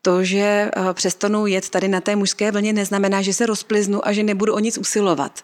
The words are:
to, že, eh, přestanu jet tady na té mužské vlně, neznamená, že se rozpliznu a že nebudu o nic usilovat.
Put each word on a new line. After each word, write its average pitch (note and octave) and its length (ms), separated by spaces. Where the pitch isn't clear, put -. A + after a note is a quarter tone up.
to, F#3 220
že, F#3 140
eh, G#3 320
přestanu G#3 540
jet F#3+ 220
tady F#3+ 200
na F#3+ 120
té G#3 160
mužské G3+ 360
vlně, G#3 200
neznamená, G3 500
že F#3+ 120
se A#3 120
rozpliznu G#3 600
a G#3 60
že G#3 100
nebudu G#3 320
o G#3 40
nic A3+ 200
usilovat. E3+ 640